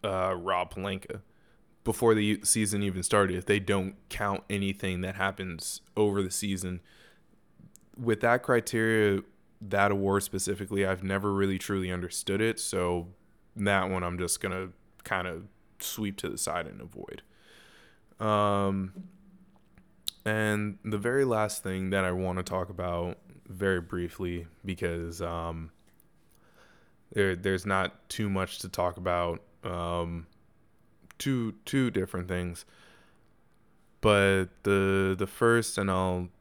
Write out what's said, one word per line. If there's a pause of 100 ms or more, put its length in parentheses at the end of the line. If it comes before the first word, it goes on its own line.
uh,
Rob
Pelinka (600)
before
the
season
even
started,
if
they
don't (140)
count
anything
that
happens (140)
over
the
season. (1160)
With
that
criteria, (380)
that
award
specifically,
I've
never
really
truly
understood
it,
so (480)
that
one
I'm
just
gonna (340)
kinda (360)
sweep
to
the
side
and
avoid. (960)
Um, (1160)
and
the
very
last
thing
that
I
wanna
talk
about (300)
very
briefly, (180)
because,
um, (1400)
there,
there's
not
too
much
to
talk
about, (220)
um, (920)
two, (120)
two
different
things. (1400)
But (160)
the,
the
first,
and
I'll (140)